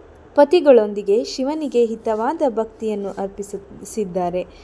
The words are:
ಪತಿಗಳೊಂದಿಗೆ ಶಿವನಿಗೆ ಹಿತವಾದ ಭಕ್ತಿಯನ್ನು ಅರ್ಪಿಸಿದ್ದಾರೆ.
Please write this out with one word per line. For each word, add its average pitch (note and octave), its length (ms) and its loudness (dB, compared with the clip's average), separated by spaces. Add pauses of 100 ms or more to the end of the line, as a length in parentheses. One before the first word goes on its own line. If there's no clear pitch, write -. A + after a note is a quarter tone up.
(360)
ಪತಿಗಳೊಂದಿಗೆ A#3 880 4
ಶಿವನಿಗೆ C4+ 640 -2
ಹಿತವಾದ A3+ 640 -4
ಭಕ್ತಿಯನ್ನು G#3+ 600 -6
ಅರ್ಪಿಸಿದ್ದಾರೆ. F#3 1400 -6 (180)